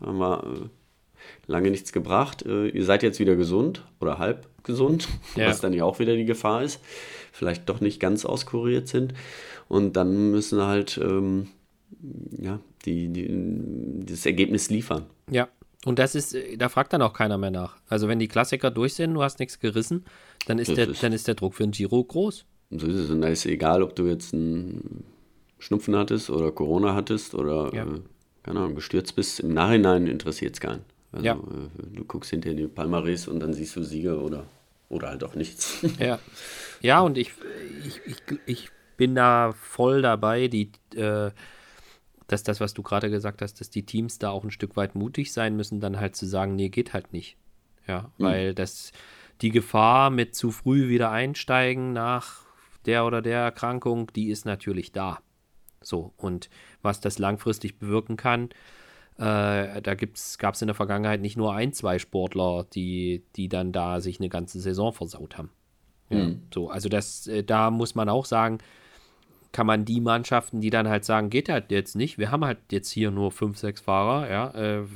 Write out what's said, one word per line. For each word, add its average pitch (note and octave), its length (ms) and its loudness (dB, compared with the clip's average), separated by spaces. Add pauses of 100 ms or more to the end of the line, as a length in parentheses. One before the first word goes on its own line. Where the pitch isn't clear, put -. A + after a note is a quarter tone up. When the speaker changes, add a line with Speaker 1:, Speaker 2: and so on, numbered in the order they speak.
Speaker 1:
haben F#2+ 180 -4
wir, F#2 240 0
äh, - 240 -8 (800)
lange F2+ 240 2
nichts - 220 -4
gebracht, F#2+ 520 0
äh, G#2 220 0
ihr - 180 -2
seid G2 180 4
jetzt A2 160 2
wieder F#2+ 180 6
gesund G2 460 2 (180)
oder D#2 180 0
halb G2 280 -2 (160)
gesund, C3+ 440 2 (140)
<laughs> - 160 -14
Speaker 2:
Ja. A2 100 4
Speaker 1:
was G#2+ 140 2
dann F#2+ 120 2
ja E2+ 120 2
auch F#2+ 140 2
wieder A#2 160 4
die A2+ 100 2
Gefahr A2+ 380 0
ist, C#3 180 -6 (500)
vielleicht F2 380 -4
doch - 120 -2
nicht G2+ 200 0
ganz G2+ 240 2
auskuriert B2 640 0
sind B2+ 240 0 (560)
und G2 260 4
dann G2 360 4
müssen G#2 300 2
halt, G2+ 400 2
ähm, F#2+ 460 0 (920)
ja, F#2+ 200 -6 (260)
die, E2+ 240 -2
die, F2 960 -4
das E2+ 200 -6
Ergebnis F#2+ 440 2
liefern. G#2+ 360 0 (240)
Speaker 2:
Ja, B2 180 0 (380)
und B2 140 2
das C3+ 160 4
ist, C#3 180 -2
äh, A#2 240 -6
da B2 120 2
fragt - 240 2
dann D3+ 80 4
auch A2 120 4
keiner G#2 240 2
mehr G2 140 0
nach. F2+ 260 -6 (100)
Also G#2+ 200 2
wenn A2+ 120 2
die A2 80 2
Klassiker A#2+ 440 2
durch A#2 240 0
sind, E3 180 0
du D3+ 100 0
hast C#3 160 -2
nichts - 200 -6
gerissen, A2+ 440 0 (440)
dann A2+ 120 2
ist A#2 100 0
Speaker 1:
Das E2 60 2
Speaker 2:
der, A#2 140 4
Speaker 1:
ist - 140 -4
Speaker 2:
dann A2+ 100 2
ist A2 140 -4
der A2+ 80 2
Druck F#2+ 200 0
für A2 80 0
den G#2 80 2
Giro G#2 320 2
groß. F#3+ 420 -2 (260)
Speaker 1:
So D#2 160 -4
ist F2+ 80 0
es. E2 140 0
Und D#2 120 2
da D#2+ 80 2
ist D#2+ 160 0
egal, D#2+ 380 4
ob F#2 120 -2
du F2+ 120 2
jetzt E2+ 260 -2
einen E2 720 -4 (560)
Schnupfen G#2 360 0
hattest G#2+ 340 0
oder D#2 220 2
Corona F2+ 440 2
hattest G#2+ 400 -2
oder, D2+ 380 -2
Speaker 2:
Ja. - 100 -4
Speaker 1:
äh, D2+ 180 -6 (400)
keine F2 180 -4
Ahnung, D#2+ 160 -2
gestürzt F2+ 400 -4
bist. - 240 -2
Im E2 140 -2
Nachhinein F#2 540 6
interessiert's - 520 -4
keinen. - 220 -8 (320)
Also, - 120 -4
Speaker 2:
Ja. A2+ 100 2
Speaker 1:
äh, - 600 -12
du - 80 -10
guckst - 280 -10
hinter E2 220 -2
die D#2 140 -2
Palmares E2+ 600 -2
und E2 100 -2
dann D#2 140 -2
siehst D#2 240 -6
du E2+ 60 -4
Siege D#2 360 -2
oder, D2 260 -6 (440)
oder - 200 -6
halt C#2 140 -8
auch - 120 -8
nichts. - 540 -6
<laughs> - 100 -4
Speaker 2:
Ja. B2 200 0 (640)
Ja, C3+ 200 8
und D3+ 160 4
ich, A#2+ 140 -2 (560)
ich, - 180 -12
ich, - 120 -12 (280)
ich - 240 -8 (280)
bin B2+ 180 6
da A#2+ 380 6
voll C3 480 2
dabei, A#2 480 4
die, G#2 220 0 (240)
äh, G#2+ 360 0 (960)
dass - 160 -2
das, G#2 160 -2
was G#2 140 -2
du G#2+ 100 -8
gerade G#2 260 -2
gesagt G#2 320 -4
hast, G2+ 200 -10
dass - 80 -16
die G2+ 160 -6
Teams A2+ 320 -4
da G2+ 140 -4
auch G2 120 -6
ein G#2 80 -8
Stück - 240 -8
weit G2+ 200 -2
mutig B2+ 380 -4
sein A2 220 0
müssen, G#2 240 -4
dann G2 200 -4
halt G2 160 -4
zu G2+ 100 -8
sagen, F#2+ 300 -2
nee, G2 140 0
geht A#2+ 240 -2
halt F#2 200 -8
nicht. - 240 -12 (500)
Ja, F#2+ 300 -6
Speaker 1:
Mhm. - 60 -2
Speaker 2:
weil F#2+ 300 0
das, - 380 -6 (500)
die A2+ 100 2
Gefahr A#2 580 6
mit A#2+ 260 0
zu A#2 160 0
früh C3 380 4
wieder A#2+ 220 4
einsteigen B2+ 840 0
nach A#2+ 480 -4 (440)
der A#2 200 4
oder A#2 160 0
der A#2 180 0
Erkrankung, A#2+ 760 -2
die G#2+ 140 0
ist G#2 160 -4
natürlich G2 460 -4
da. F#2+ 280 -6 (640)
So, F2 360 -6
und F2+ 320 -6 (320)
was G2+ 200 -2
das G2+ 180 -4
langfristig G#2 580 -2
bewirken G#2+ 400 -2
kann, A#2+ 320 -2 (680)
äh, G#2 640 0
da G2 140 -2
gibt's, - 420 -8
gab's G2+ 240 -2
in A2 60 0
der G#2 80 0
Vergangenheit G#2 460 0
nicht G2+ 160 -6
nur G#2+ 160 0
ein, B2 200 -2
zwei F2+ 260 -2
Sportler, F2+ 720 -2
die, F2+ 500 -4 (120)
die F#2+ 140 -4
dann F#2 220 -2
da F2+ 300 -2
sich F2+ 180 -6
eine F#2 100 -4
ganze F2 300 -8
Saison F#2+ 340 -2
versaut - 440 -12
haben. D#2+ 120 -12 (600)
Ja, G#2 160 2
Speaker 1:
Mhm. F2 160 -4 (120)
Speaker 2:
so, E2+ 160 -4
also F#2+ 200 -4
das, - 380 -2
äh, G#2 160 -2
da A2 260 4
muss A2+ 260 -2
man A2 140 0
auch C3 160 2
sagen, A2+ 340 2 (920)
kann A#2 160 2
man A2 180 4
die A#2 160 2
Mannschaften, A#2 600 2
die G#2+ 100 0
dann A2+ 180 4
halt G#2 160 2
sagen, G#2+ 240 2
geht C3 180 0
halt C3 240 -2
jetzt G2 240 0
nicht, B2+ 220 -2
wir G#2 140 -2
haben D3+ 120 0
halt B2+ 140 -2 (140)
jetzt G2 180 -2
hier A2 220 0
nur G2 200 0
fünf, G#2 280 -2
sechs G#2 220 -6
Fahrer, A2 480 2
ja, G#2 200 -2
äh, G#2+ 340 -2 (120)